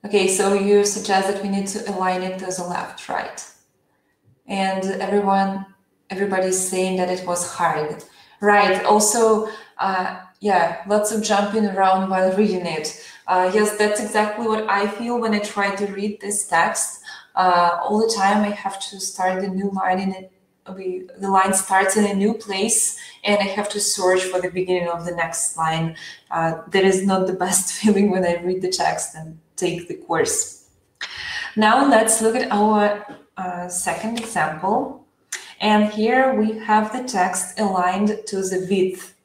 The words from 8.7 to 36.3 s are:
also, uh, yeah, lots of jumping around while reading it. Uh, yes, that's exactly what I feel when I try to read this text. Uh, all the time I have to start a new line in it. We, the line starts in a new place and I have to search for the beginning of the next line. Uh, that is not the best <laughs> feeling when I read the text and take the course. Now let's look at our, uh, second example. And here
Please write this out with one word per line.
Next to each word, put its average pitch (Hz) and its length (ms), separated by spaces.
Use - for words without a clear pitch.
also, 214 640
uh, 190 420
yeah, 180 460
lots 208 260
of 208 100
jumping 208 440
around 190 420
while 185 260
reading 185 300
it. 160 360
Uh, 185 260
yes, 208 240
that's 214 240
exactly 214 440
what 214 240
I 202 180
feel 240 340
when 220 120
I 208 60
try 196 340
to 202 140
read 196 320
this 202 300
text. - 500
Uh, 175 480
all 208 240
the - 80
time 202 300
I 202 60
have - 400
to 196 100
start 185 420
a 202 60
new 190 220
line 190 300
in 190 120
it. 190 200
We, 185 320
the 196 140
line 190 220
starts 190 420
in 214 100
a 196 80
new 202 200
place 202 680
and 208 160
I 202 40
have 202 260
to 208 100
search 185 440
for 180 180
the 180 80
beginning 180 400
of 170 160
the 175 100
next 165 400
line. 160 400
Uh, 165 380
that 190 160
is 190 220
not 190 220
the 185 60
best 185 400
<laughs> - 60
feeling 202 320
when 185 140
I 175 180
read 185 180
the 185 80
text - 460
and 160 240
take 170 320
the - 80
course. - 720
Now 233 340
let's 220 320
look 226 140
at 254 160
our, 208 540
uh, 180 300
second 220 520
example. 190 840
And 208 320
here 247 420